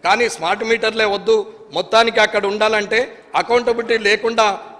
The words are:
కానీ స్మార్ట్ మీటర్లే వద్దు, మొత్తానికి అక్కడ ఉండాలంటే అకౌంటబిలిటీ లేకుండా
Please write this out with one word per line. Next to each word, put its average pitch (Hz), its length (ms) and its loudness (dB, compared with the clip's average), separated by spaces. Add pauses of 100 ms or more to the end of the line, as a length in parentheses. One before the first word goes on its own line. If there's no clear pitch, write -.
కానీ 220 240 2
స్మార్ట్ 202 360 -4
మీటర్లే 220 400 0
వద్దు, 202 320 0 (360)
మొత్తానికి 220 480 2
అక్కడ 208 260 0
ఉండాలంటే 214 680 -2 (180)
అకౌంటబిలిటీ 233 640 0
లేకుండా 214 600 0 (220)